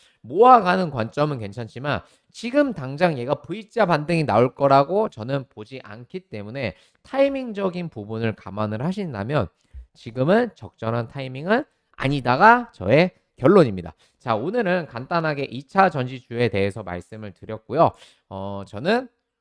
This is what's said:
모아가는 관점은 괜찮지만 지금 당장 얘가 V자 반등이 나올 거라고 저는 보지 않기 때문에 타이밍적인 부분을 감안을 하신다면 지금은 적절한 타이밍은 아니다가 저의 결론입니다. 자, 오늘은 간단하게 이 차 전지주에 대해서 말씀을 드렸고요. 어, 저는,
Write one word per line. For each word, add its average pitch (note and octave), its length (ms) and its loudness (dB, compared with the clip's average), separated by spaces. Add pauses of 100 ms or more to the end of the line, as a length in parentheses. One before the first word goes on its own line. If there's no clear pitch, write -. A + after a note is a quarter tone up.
(220)
모아가는 F#3 680 6
관점은 C3+ 480 -2
괜찮지만 A2+ 600 -8 (300)
지금 C4 420 0
당장 D3 440 -2
얘가 B2 180 -2
V자 G#3 500 -4
반등이 D3+ 400 0
나올 A#2 280 4
거라고 C#3+ 540 4
저는 C3 400 -6
보지 A2 340 -16
않기 A#2+ 460 -16
때문에 A2 480 -10 (280)
타이밍적인 A3+ 840 -2
부분을 A2 480 -6
감안을 G#2+ 480 -6
하신다면 C#3+ 640 -4 (460)
지금은 E3 640 -2
적절한 A#2 520 -6
타이밍은 C#3+ 560 -4 (320)
아니다가 C#3+ 800 4
저의 D3 380 2 (260)
결론입니다. A#2+ 560 4 (260)
자, A#2 160 -2
오늘은 F3+ 520 -2
간단하게 C#3+ 580 -4
이 C3 200 -12
차 G3 240 4
전지주에 B2 600 -4
대해서 G2+ 340 -2
말씀을 F#2+ 500 -12
드렸고요. A2 580 0 (360)
어, G2 400 -10
저는, G3 400 -4 (340)